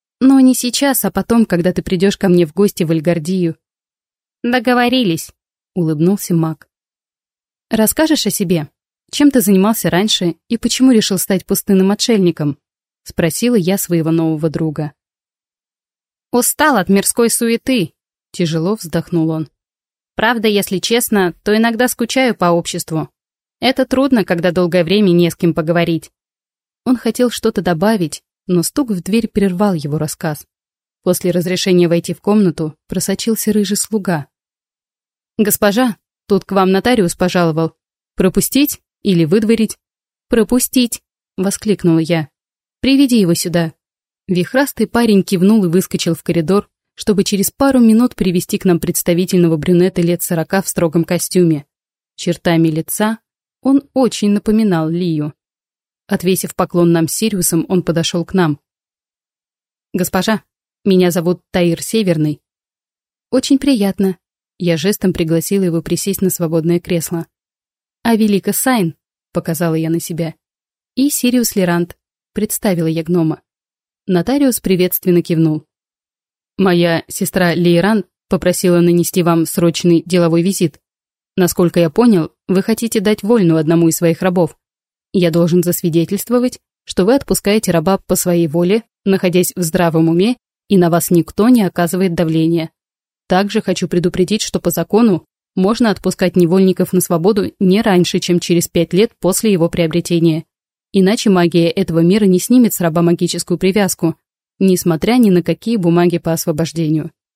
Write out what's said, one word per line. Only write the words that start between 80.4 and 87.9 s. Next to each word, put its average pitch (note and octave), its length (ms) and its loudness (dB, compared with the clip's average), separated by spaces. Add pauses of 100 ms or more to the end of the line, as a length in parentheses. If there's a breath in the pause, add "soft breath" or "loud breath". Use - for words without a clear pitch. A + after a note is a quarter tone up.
визит. F3+ 380 -2 (560)
Насколько F3 440 0
я E3 120 2
понял, A3 400 2 (160)
вы F#3+ 160 0
хотите A3+ 360 -2
дать G#3 220 -2
вольную F#3+ 380 2
одному E3 300 2
из D#3+ 80 -4
своих E3 260 0
рабов. F3+ 340 0 (560)
Я F3 160 2
должен E3+ 320 2
засвидетельствовать, F3 1000 -2 (240)
что - 220 -2
вы A3+ 80 2
отпускаете G#3 580 -2
раба E3+ 360 0